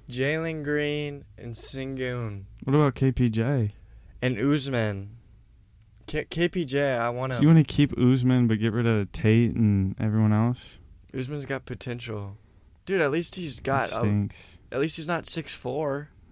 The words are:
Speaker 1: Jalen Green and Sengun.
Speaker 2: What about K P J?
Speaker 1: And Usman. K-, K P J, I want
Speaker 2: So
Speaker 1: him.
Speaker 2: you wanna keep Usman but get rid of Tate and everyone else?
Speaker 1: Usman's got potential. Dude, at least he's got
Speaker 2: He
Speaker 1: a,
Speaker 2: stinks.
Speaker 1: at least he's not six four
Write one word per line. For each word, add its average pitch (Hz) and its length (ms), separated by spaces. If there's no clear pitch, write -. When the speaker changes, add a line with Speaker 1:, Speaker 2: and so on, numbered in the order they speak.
Speaker 1:
Jalen 151 560
Green 147 580
and 117 180
Sengun. 123 880
Speaker 2:
What 135 100
about 143 200
K 135 180
P 123 160
J? 113 440
Speaker 1:
And 127 160
Usman. 113 760
K-, - 220
K 170 200
P 175 160
J, 139 260
I 117 180
want 127 240
Speaker 2:
So 123 40
Speaker 1:
him. 131 60
Speaker 2:
you 147 40
wanna 160 160
keep - 340
Usman 127 500
but 110 120
get 107 140
rid 117 120
of 110 280
Tate 113 420
and 101 420
everyone 107 360
else? 117 460
Speaker 1:
Usman's 135 280
got 131 200
potential. 117 720
Dude, 190 140
at 143 120
least 165 240
he's 156 260
got 135 280
Speaker 2:
He - 60
Speaker 1:
a, - 40
Speaker 2:
stinks. 104 600
Speaker 1:
at 131 80
least 160 160
he's 156 100
not 170 180
six - 300
four 143 540